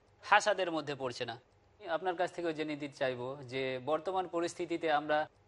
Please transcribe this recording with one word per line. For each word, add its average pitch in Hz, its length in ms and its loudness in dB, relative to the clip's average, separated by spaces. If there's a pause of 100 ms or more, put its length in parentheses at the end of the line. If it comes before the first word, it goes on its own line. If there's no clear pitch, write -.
(220)
হাসাদের 196 480 6
মধ্যে 147 240 -2
পড়ছে 127 300 -4
না। 117 160 -8 (480)
আপনার 170 280 -2
কাছ 175 160 0
থেকেও 170 200 -2
জেনে 151 240 -2
নিতে 143 200 -6
চাইবো 127 400 -2 (120)
যে 131 360 -2
বর্তমান 165 440 0
পরিস্থিতিতে 170 640 0
আমরা 151 360 2 (200)